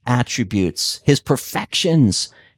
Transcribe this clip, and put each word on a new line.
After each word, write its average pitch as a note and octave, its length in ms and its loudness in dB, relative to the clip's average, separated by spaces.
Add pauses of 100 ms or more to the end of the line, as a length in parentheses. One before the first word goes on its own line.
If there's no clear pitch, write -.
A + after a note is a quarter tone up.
attributes, G#2+ 1000 -2
his C#3 160 4
perfections, D#3+ 1080 0 (280)